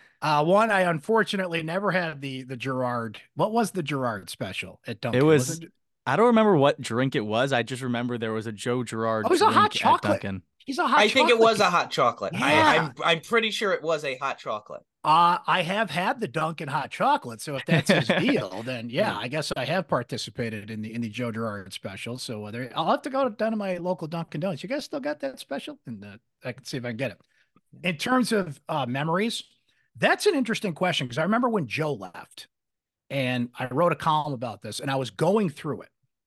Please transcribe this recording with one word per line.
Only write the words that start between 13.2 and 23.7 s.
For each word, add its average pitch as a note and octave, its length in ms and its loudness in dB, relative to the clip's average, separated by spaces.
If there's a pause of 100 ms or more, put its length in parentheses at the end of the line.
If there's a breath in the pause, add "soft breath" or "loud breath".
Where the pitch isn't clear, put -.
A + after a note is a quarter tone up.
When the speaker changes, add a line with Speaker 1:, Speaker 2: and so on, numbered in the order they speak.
Speaker 3:
sure G3+ 220 0
it D#3 100 -2
was D3+ 220 -2
a - 120 -4
hot C3+ 200 -6
chocolate. - 460 -8 (200)
Speaker 1:
Uh, F3 420 6
I F3+ 160 2
have F#3+ 280 -2
had F#3+ 320 -2
the F#3+ 80 -4
Dunkin' D#3+ 400 -4
hot C#3 200 -4
chocolate, F#3 520 -2
so - 160 -8
if - 80 -8
that's E3 260 4
his E3 160 4
Speaker 2:
<laughs> F3+ 140 2
Speaker 1:
deal, B2 420 0
then A#2+ 260 -8
yeah, E3+ 220 0
Speaker 2:
Yeah. A2 60 -6
Speaker 1:
I A2 100 -8
guess C#3+ 300 -6
I C3 80 -2
have E3+ 240 -2
participated A2+ 840 -6
in A2 120 -6
the, A2 100 -8
in A#2 80 -4
the A2+ 80 -4
Joe A#2 240 -4
Girard G#2 400 -6
special. A2+ 440 -10
So, G#2+ 280 -10
uh, G#2 60 -10
there, A#2+ 260 -10
I'll D#3+ 140 0
have C#4 100 0
to E4+ 80 -10
go C4 180 0
down A3 240 -2
to A3+ 60 -2
my G3 180 -4